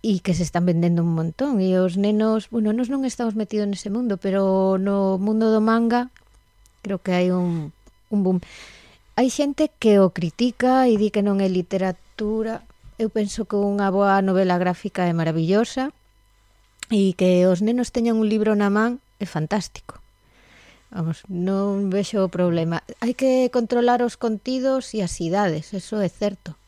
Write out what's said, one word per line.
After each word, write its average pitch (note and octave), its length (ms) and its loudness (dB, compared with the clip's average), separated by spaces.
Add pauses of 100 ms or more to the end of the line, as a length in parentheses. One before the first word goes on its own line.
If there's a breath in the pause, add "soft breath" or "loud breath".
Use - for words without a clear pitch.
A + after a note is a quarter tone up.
e G#3 180 0
que F3+ 140 -2
se E3 80 -2
están F3 240 0
vendendo E3+ 400 2
un E3+ 80 0
montón. F#3+ 480 -2
E F#3 180 2
os F#3 160 0
nenos, G#3+ 540 0
bueno, G#3+ 240 0
nós A#3+ 180 -2
non C4+ 160 -2
estamos A3+ 300 -4
metidos G#3 320 -2
nese G3+ 180 -6
mundo, G#3 320 -2
pero F#3+ 560 2
no G3 400 0
mundo G#3+ 320 0
do A3 140 4
manga A#3 480 0 (720)
creo F#3+ 180 -4
que F#3 160 -2
hai F3+ 140 2
un, E3+ 400 -2 (400)
un G3+ 100 0
boom. F#3 180 2 (760 loud breath)
Hai B3 140 2
xente D4 480 0
que G3+ 240 6
o F#3 80 4
critica B3 800 0
e A3 100 4
di G#3+ 140 2
que G#3 100 0
non G3+ 140 0
é G3 100 0
literatura. G#3 1160 -4 (340)
Eu A3+ 140 0
penso G#3 340 -4
que G#3 80 -4
unha G3+ 320 0
boa G3 320 2
novela F#3 400 2
gráfica F3+ 480 -2
é E3+ 80 0
maravillosa E3+ 760 0 (960)
e G3 260 2
que F3+ 320 4
os F#3 160 2
nenos A#3+ 300 -2
teñan A#3 260 0
un A3 80 2
libro G#3+ 300 2
na G3+ 100 2
man A3 300 0 (240)
é G3 80 -6
fantástico. - 720 -6 (920 soft breath)
Vamos, E3 380 -6
non G3 580 -2
vexo G3+ 320 -2
o F#3+ 80 2
problema. E3+ 560 0 (160)
Hai A#3+ 160 -2
que B3+ 320 2
controlar A#3+ 560 2
os A#3+ 160 -6
contidos B3+ 720 -2
e A3 80 -4
as F3+ 240 -4
idades, F3 480 -2
eso G#3 320 -6
é F3 80 -2
certo. G3+ 560 -6